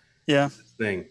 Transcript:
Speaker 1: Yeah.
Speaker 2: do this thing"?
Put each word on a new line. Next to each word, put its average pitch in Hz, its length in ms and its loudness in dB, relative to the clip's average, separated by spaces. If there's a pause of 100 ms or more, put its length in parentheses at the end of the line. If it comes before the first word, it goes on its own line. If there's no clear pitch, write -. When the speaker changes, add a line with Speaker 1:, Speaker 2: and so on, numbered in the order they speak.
(260)
Speaker 1:
Yeah. 143 240 2
Speaker 2:
do - 60 -20
this - 220 -20
thing"? 101 320 -4